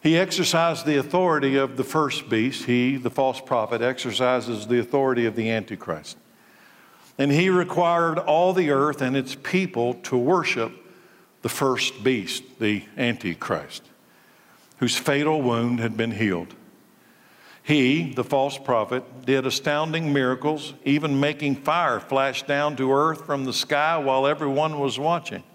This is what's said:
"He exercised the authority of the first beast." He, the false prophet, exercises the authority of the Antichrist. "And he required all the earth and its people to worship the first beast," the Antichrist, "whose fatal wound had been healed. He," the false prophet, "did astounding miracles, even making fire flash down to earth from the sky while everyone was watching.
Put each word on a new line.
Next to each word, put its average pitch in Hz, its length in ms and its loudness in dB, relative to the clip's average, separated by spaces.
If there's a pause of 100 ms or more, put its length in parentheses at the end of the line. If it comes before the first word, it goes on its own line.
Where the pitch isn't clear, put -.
"He 160 160 4
exercised 165 680 2
the 147 100 2
authority 147 600 2
of 135 200 0
the 127 80 -2
first - 460 -2
beast." 117 340 0
He, 123 320 2
the 123 140 -4
false 131 300 0
prophet, 113 420 -2
exercises 120 840 -2
the 120 120 2
authority 123 480 2
of 110 100 -2
the 113 140 -2
Antichrist. 92 680 -6 (1000)
"And 143 120 2
he 170 200 4
required 170 680 2
all 175 360 2
the 170 160 2
earth 143 320 2
and 131 120 0
its 131 280 -2
people 175 500 0 (120)
to 131 120 -2
worship 123 560 0 (680)
the - 80 -2
first - 520 -2
beast," 120 400 -2 (160)
the 104 260 0 (120)
Antichrist, 98 880 -4 (960)
"whose 120 180 0
fatal 151 460 0
wound 120 380 0
had 110 180 -4
been 117 140 -2
healed. 95 420 -2 (1120)
He," 147 480 2
the 123 120 -2
false 139 340 0
prophet, 120 460 0 (200)
"did 131 220 2
astounding 156 680 -2
miracles, 143 600 -2 (120)
even 143 360 2
making 147 340 0
fire 147 460 0
flash 135 420 -2
down 147 320 -2
to 135 160 -2
earth 156 340 2
from 139 200 -4
the 127 80 -4
sky 151 460 0
while 135 280 2
everyone 147 540 0
was 127 180 -2
watching. 156 460 -4 (100)